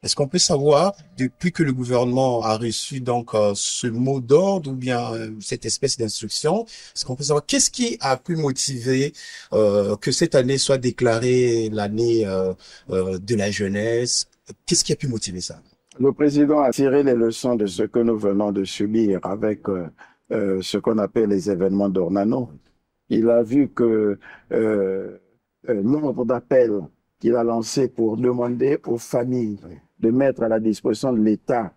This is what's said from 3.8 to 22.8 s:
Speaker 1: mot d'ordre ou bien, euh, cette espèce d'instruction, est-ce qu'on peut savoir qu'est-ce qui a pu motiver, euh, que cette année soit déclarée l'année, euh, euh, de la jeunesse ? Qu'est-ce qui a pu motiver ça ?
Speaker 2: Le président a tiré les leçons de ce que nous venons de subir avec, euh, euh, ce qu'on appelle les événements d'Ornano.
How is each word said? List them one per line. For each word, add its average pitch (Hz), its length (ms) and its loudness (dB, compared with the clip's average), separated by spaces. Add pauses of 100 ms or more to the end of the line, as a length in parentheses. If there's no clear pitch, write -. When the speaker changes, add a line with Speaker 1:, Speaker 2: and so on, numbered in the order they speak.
Speaker 1:
mot 127 320 -2
d'ordre 156 500 2
ou 135 40 -6
bien, 120 380 -4
euh, 113 180 -8 (100)
cette - 260 -8
espèce - 320 -2
d'instruction, 151 680 -4 (280)
est-ce - 100 -8
qu'on 127 120 -8
peut 143 80 -8
savoir 147 200 0
qu'est-ce 269 240 0
qui 240 320 -4
a 131 160 0
pu 170 200 -6
motiver, 131 760 -2 (400)
euh, 104 440 2
que - 160 -2
cette 165 240 2
année 131 200 4
soit 135 220 0
déclarée 120 960 2
l'année, 107 520 0
euh, 95 280 -2 (380)
euh, 92 280 -2
de 101 160 -4
la 104 160 -2
jeunesse ? 107 760 -2 (380)
Qu'est-ce - 180 0
qui - 80 -2
a 151 40 0
pu 143 120 -6
motiver 98 320 -6
ça ? 82 160 -12 (420)
Speaker 2:
Le 131 140 4
président 147 480 4
a 135 100 4
tiré 139 320 2
les 135 140 4
leçons 117 400 0
de 104 100 0
ce 104 160 -4
que 107 160 0
nous 117 180 2
venons 104 360 0
de 98 100 0
subir 104 600 0
avec, 107 440 -4
euh, 90 200 -4 (420)
euh, 101 320 -2
ce 101 160 -4
qu'on 110 200 0
appelle 107 320 0
les 98 200 0
événements 98 380 0
d'Ornano. 98 640 0 (580)